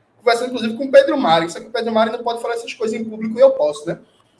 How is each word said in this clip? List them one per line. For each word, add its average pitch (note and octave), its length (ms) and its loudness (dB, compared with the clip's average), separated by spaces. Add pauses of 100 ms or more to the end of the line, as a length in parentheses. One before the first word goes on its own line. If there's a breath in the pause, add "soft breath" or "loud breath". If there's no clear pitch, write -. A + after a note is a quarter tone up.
(160)
conversando A#3 320 2
inclusive A3+ 280 -6
com C#4 80 -6
o C4+ 60 -8
Pedro C#4 280 6
Mari, E3 320 2
só A3 100 -14
que - 60 -18
o - 40 -20
Pedro A3+ 220 -4
Mari A3 180 2
não A#3 120 -8
pode A#3 180 -6
falar A#3 140 -4
essas - 180 -10
coisas A3 260 -6
em A3+ 60 -8
público A3 340 -8
e B3+ 40 2
eu C4+ 80 8
posso, D3+ 360 -2
né? - 120 -6 (420 soft breath)